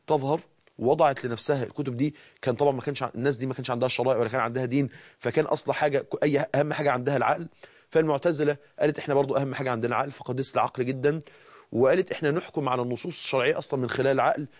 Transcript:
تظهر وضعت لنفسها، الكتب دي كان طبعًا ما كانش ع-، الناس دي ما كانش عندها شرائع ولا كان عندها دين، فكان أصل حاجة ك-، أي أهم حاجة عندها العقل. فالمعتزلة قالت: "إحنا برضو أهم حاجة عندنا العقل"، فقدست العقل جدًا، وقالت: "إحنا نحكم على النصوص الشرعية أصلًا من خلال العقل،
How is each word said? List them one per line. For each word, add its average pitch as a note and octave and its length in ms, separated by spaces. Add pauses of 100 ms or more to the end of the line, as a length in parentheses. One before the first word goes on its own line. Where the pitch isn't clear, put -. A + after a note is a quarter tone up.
تظهر D3 340 (380)
وضعت C#3 460
لنفسها، B2 380
الكتب C3 340
دي D3 180 (260)
كان B2 140
طبعًا C#3+ 160
ما B2+ 100
كانش C3+ 220
ع-، A#2+ 120
الناس C3 220
دي B2+ 80
ما B2+ 80
كانش C3 180
عندها B2 180
شرائع B2 300
ولا A2+ 100
كان B2 120
عندها A#2+ 240
دين، C3+ 240 (300)
فكان D#3 260
أصل C#3+ 260
حاجة C#3 280
ك-، - 240
أي C#3+ 160 (160)
أهم D3 180
حاجة C#3+ 180
عندها B2+ 260
العقل. D3+ 300 (420)
فالمعتزلة D3+ 680 (220)
قالت: D3+ 200
"إحنا D3 140
برضو C#3 220
أهم C3+ 180
حاجة C3 180
عندنا A#2 240
العقل"، C3+ 160
فقدست - 440
العقل B2 300
جدًا، C#3 340 (520)
وقالت: C#3 400
"إحنا D3 200
نحكم D3+ 380
على B2+ 120
النصوص B2 360
الشرعية C3+ 400
أصلًا - 220
من B2 100
خلال C3 220
العقل، C3+ 360 (120)